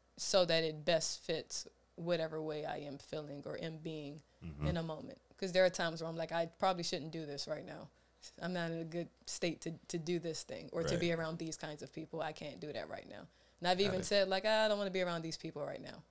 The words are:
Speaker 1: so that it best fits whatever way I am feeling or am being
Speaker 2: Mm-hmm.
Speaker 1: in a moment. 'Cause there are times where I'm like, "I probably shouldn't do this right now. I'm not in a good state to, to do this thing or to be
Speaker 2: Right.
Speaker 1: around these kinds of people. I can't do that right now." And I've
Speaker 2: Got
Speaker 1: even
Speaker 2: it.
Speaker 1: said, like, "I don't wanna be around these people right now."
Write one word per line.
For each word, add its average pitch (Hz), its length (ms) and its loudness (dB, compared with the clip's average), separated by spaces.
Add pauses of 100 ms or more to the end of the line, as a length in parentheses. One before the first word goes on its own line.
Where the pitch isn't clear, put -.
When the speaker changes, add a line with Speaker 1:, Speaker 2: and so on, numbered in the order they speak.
(160)
Speaker 1:
so 185 300 6
that 165 180 6
it 156 220 -2
best 165 380 4
fits - 440 -4 (280)
whatever 160 460 0
way 151 240 -2
I 151 120 -4
am 143 220 -8
feeling 147 460 -8
or 156 160 -6
am 160 180 -4
being 156 420 -8 (240)
Speaker 2:
Mm-hmm. 147 220 -2
Speaker 1:
in 170 100 2
a 165 60 0
moment. 160 360 -8 (180)
'Cause 185 160 -2
there 185 120 10
are 180 40 8
times 165 320 0
where 165 80 -4
I'm 165 80 -4
like, 160 140 -4
"I 170 140 2
probably 180 380 2
shouldn't 156 280 -2
do 160 140 -6
this 147 220 -6
right 147 180 -4
now. 151 240 -12 (520)
I'm 175 120 -2
not 170 180 0
in 165 80 -2
a 165 60 -4
good 165 240 -4 (160)
state - 360 0
to, 165 120 -4 (160)
to 175 80 -2
do 170 200 0
this 160 260 -4
thing - 280 -8
or 170 120 -2
to - 140 2
be 170 140 2
Speaker 2:
Right. 165 80 2
Speaker 1:
around 160 200 -2
these 160 180 -4
kinds 156 240 -8
of 135 100 -12
people. 156 300 -8
I 156 100 -2
can't 143 300 -10
do 151 120 -8
that 90 160 -4
right - 200 -10
now." - 180 -14 (320)
And 175 100 0
I've 185 80 6
Speaker 2:
Got 196 80 6
Speaker 1:
even 190 160 2
Speaker 2:
it. 175 40 -2
Speaker 1:
said, 202 240 6
like, 190 160 2
"I 220 220 6
don't 208 100 4
wanna 196 140 0
be 185 100 2
around 170 220 0
these 160 140 -4
people 156 280 -6
right 139 160 -6
now." - 280 -12